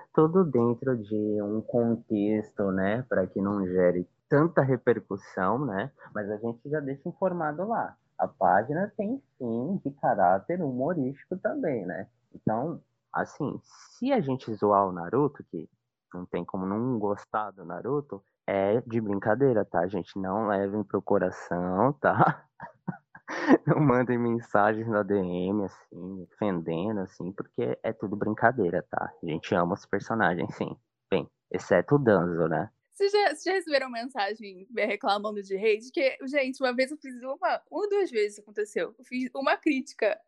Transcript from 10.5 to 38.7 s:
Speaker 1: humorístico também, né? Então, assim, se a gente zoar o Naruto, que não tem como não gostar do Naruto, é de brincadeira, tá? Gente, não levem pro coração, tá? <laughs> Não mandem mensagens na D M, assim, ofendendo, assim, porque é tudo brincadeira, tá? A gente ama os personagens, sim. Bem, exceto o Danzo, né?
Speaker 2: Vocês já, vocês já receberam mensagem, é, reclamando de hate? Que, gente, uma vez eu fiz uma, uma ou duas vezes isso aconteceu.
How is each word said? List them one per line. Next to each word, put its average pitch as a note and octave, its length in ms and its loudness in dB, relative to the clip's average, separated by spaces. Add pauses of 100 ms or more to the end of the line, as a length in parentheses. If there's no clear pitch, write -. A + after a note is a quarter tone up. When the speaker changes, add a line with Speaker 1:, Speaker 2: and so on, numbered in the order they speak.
Speaker 1:
humorístico C#3 800 -2
também, E3 480 -2
né? F2+ 200 -6 (280)
Então, B2 480 -2 (300)
assim, - 500 -4
se - 500 -6
a B3 80 4
gente C3 320 -2
zoar G2+ 340 4
o F#2 60 -4
Naruto, F2+ 580 -2
que E2 180 -10 (440)
não F2+ 140 -10
tem F2 180 -6
como F#2+ 220 -6
não A2+ 320 -2
gostar G#2 540 -4
do F#2+ 120 -18
Naruto, G2+ 580 -6 (240)
é G2 360 2
de A#2 180 -2
brincadeira, G#2+ 640 2
tá? F2 220 0
Gente, F#2+ 320 -6
não G2 300 -2
levem G2 360 0
pro G2 160 -2
coração, F#2 920 0
tá? G#2+ 500 2 (140)
<laughs> - 460 -14 (600)
Não D3 140 4
mandem B2 380 4
mensagens A2+ 680 2
na G#2 160 2
D G2 140 0
M, F#2 480 0
assim, F2+ 640 -12
ofendendo, F#2 720 -2
assim, F#2 320 -8
porque - 500 -6
é A2+ 100 -2
tudo G2+ 240 -6
brincadeira, G#2 760 2
tá? - 200 -4 (120)
A E2+ 40 -6
gente D#2+ 280 -2
ama F2 200 2
os - 120 -8
personagens, G2+ 680 -2
sim. - 220 -6 (340)
Bem, F#2 180 0 (220)
exceto F#2 440 2
o C#3+ 40 8
Danzo, F2 500 4
né? E2 220 -2 (220)
Speaker 2:
Vocês G4 180 0
já, G#4 180 4
vocês D4+ 140 -8
já F#4 100 -2
receberam C#4+ 380 -2
mensagem, G#3+ 840 -8
é, - 80 0
reclamando G#3 580 -2
de F#3+ 140 -6
hate? A3 340 0
Que, C4+ 360 0
gente, C4+ 360 -2
uma B3 140 0
vez C4 140 2
eu D4+ 80 -12
fiz C4 240 -16
uma, C4+ 120 -8
uma D#4+ 360 -2
ou F#4+ 180 -2
duas G4 220 2
vezes G#3 220 0
isso G#3 100 -20
aconteceu. G#3 560 -4